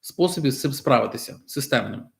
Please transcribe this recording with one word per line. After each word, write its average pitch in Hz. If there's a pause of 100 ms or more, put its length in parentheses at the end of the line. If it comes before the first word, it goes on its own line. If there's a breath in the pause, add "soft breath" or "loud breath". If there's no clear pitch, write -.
способів 170
з 135
цим 143
справитися, -
системним. 113 (180)